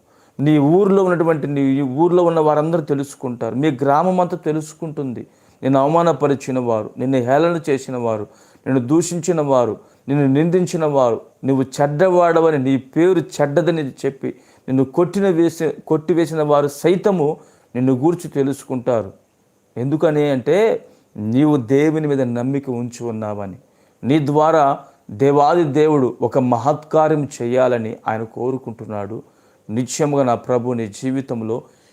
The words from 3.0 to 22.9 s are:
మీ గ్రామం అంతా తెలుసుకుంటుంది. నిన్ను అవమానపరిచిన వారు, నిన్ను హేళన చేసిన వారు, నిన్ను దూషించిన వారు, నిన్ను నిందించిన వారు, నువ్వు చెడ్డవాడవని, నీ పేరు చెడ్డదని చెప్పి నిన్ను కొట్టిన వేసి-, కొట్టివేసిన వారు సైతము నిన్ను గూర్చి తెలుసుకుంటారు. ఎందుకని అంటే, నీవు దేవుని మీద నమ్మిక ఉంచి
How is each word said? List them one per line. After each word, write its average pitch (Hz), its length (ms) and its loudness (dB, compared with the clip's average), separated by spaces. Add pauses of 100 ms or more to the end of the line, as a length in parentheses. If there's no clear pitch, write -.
మీ 147 140 0 (120)
గ్రామం 165 420 2
అంతా 175 140 -4 (120)
తెలుసుకుంటుంది. 151 720 -8 (380)
నిన్ను 135 180 2
అవమానపరిచిన 143 800 2
వారు, 117 380 -2
నిన్ను 131 300 0
హేళన 165 300 2 (120)
చేసిన 131 280 -4
వారు, 110 280 -4 (400)
నిన్ను 131 220 2
దూషించిన 165 540 0
వారు, 127 320 2 (340)
నిన్ను 143 180 2 (120)
నిందించిన 170 480 0
వారు, 131 320 2 (280)
నువ్వు 135 180 2 (120)
చెడ్డవాడవని, 165 920 2
నీ 135 60 2 (220)
పేరు 170 260 4 (140)
చెడ్డదని 156 480 0 (220)
చెప్పి 131 240 -6 (380)
నిన్ను 131 160 2 (140)
కొట్టిన 175 320 0
వేసి-, 160 460 0 (120)
కొట్టివేసిన 160 560 0
వారు 143 260 2 (120)
సైతము 185 460 2 (480)
నిన్ను 127 180 2
గూర్చి 165 360 0
తెలుసుకుంటారు. 127 840 -4 (680)
ఎందుకని 147 520 0
అంటే, 160 580 0 (300)
నీవు 131 400 2
దేవుని 147 500 0
మీద 139 140 0
నమ్మిక 127 480 -4
ఉంచి 120 360 -8